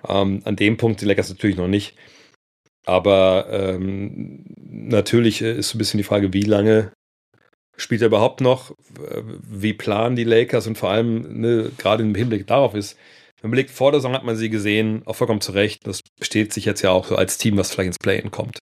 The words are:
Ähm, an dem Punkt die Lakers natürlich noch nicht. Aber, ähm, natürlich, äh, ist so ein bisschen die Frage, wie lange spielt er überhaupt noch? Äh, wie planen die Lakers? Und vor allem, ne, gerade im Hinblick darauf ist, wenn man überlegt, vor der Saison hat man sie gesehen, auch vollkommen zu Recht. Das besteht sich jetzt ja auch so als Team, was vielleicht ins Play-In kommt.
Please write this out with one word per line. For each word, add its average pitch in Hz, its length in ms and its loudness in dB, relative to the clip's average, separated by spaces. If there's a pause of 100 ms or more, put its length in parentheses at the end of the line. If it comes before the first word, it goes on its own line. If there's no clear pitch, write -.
Ähm, 98 380 0
an 104 120 -2
dem 107 200 2
Punkt 113 240 0
die 101 60 -4
Lakers 98 240 0
natürlich 95 260 -2
noch 90 120 -4
nicht. 101 260 -2 (920)
Aber, 95 640 4
ähm, 98 960 -6 (120)
natürlich, 110 840 0
äh, 113 160 -2
ist 113 140 -4
so 117 60 -8
ein - 20 -4
bisschen 107 200 -2
die 101 60 0
Frage, 101 280 0
wie 98 100 2
lange 107 500 4 (840)
spielt 113 260 -2
er 113 60 4
überhaupt 110 320 2
noch? 131 320 0 (380)
Äh, - 120 -8 (200)
wie 107 300 -4
planen 110 440 -2
die 120 80 -2
Lakers? 113 420 4
Und 113 100 -6
vor 92 140 -2
allem, 113 500 0
ne, 113 380 0
gerade 110 240 2
im 107 120 2
Hinblick 110 320 -2
darauf 120 280 2
ist, 101 240 -8 (420)
wenn 110 100 -6
man 123 80 2
überlegt, - 120 -2
vor 135 200 2
der 143 100 2
Saison 127 140 -2
hat 131 100 -6
man 117 120 -2
sie 113 140 -4
gesehen, 110 560 0
auch - 100 -8
vollkommen 110 240 0
zu - 120 -8
Recht. 101 340 -2
Das 98 140 -8 (180)
besteht - 340 -2
sich - 140 -6
jetzt 101 160 -2
ja 95 80 4
auch 92 160 2
so - 100 -2
als - 220 0
Team, 107 180 2
was 92 140 0
vielleicht 92 180 -2
ins 87 100 -8
Play-In 101 320 -2
kommt. - 360 -10